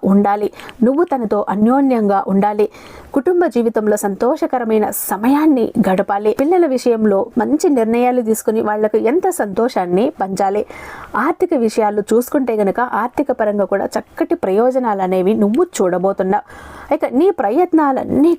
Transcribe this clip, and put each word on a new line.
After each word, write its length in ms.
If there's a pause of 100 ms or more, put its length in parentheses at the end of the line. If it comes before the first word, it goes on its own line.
(100)
ఉండాలి, 380 (360)
నువ్వు 200
తనతో 340 (160)
అన్యోన్యంగా 640 (140)
ఉండాలి. 340 (500)
కుటుంబ 380
జీవితంలో 500
సంతోషకరమైన 840
సమయాన్ని 760 (220)
గడపాలి. 540
పిల్లల 340
విషయంలో 440 (220)
మంచి 260 (120)
నిర్ణయాలు 500
తీసుకుని 400
వాళ్లకు 300 (120)
ఎంత 180 (120)
సంతోషాన్ని 800
పంచాలి. 420 (540)
ఆర్థిక 380 (120)
విషయాలు 440
చూసుకుంటే 520
గనక 180 (220)
ఆర్థిక 380
పరంగా 320
కూడా 140 (100)
చక్కటి 380 (100)
ప్రయోజనాలు 640
అనేవి 260
నువ్వు 320 (100)
చూడబోతున్నావు. 680 (500)
ఇక 100 (160)
నీ 80 (140)
ప్రయత్నాలన్నీ 960